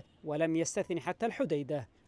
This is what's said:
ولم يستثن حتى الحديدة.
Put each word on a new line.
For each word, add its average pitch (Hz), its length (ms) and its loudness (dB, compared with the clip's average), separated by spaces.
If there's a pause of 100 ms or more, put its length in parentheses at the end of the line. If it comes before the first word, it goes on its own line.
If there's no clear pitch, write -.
(240)
ولم 160 320 2
يستثن 170 440 0
حتى 180 260 -2
الحديدة. 147 640 0 (200)